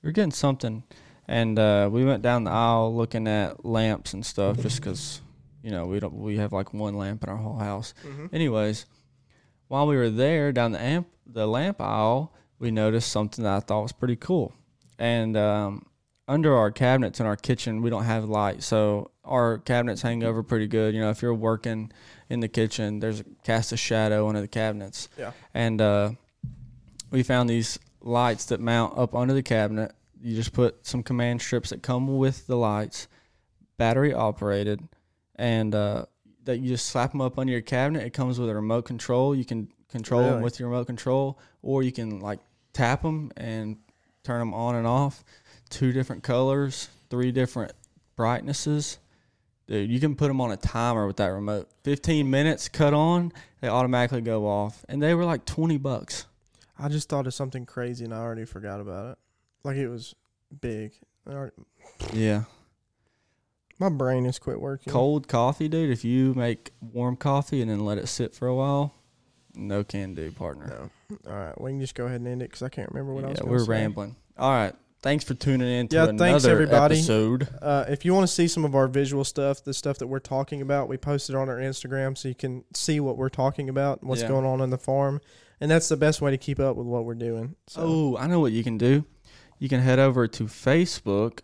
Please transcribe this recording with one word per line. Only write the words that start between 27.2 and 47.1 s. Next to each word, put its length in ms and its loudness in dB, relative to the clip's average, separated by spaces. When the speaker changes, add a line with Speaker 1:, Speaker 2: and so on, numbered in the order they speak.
Speaker 1:
found 260 2
these 300 -2
lights 460 0
that 140 -2
mount 360 0
up 200 0
under 180 2
the 80 2
cabinet. 500 0
You 140 -4
just 160 -4
put 340 0
some 160 -4
command 400 0
strips 280 -2
that 120 -10
come 340 0
with 300 0
the 100 0
lights, 520 -2
battery 380 2
operated, 720 -2
and, 400 0
uh, 300 0
that 160 -2
you 80 -2
just 180 -2
slap 260 -2
'em 80 -2
up 200 -2
under 120 0
your 80 0
cabinet. 460 -2
It 60 -10
comes 260 -2
with 100 -2
a 60 -2
remote 300 0
control. 500 0
You 100 -2
can 240 -6
control 340 0
'em 120 4
Speaker 2:
Really? 100 -2
Speaker 1:
with 160 -4
your 80 -4
remote 180 -2
control, 520 -2
or 200 0
you 80 2
can, 300 -6
like, 180 -6
tap 320 2
'em 320 -4
and 420 -6
turn 180 -4
'em 140 -4
on 220 -2
and 100 0
off. 380 0
Two 240 0
different 320 -4
colors, 640 0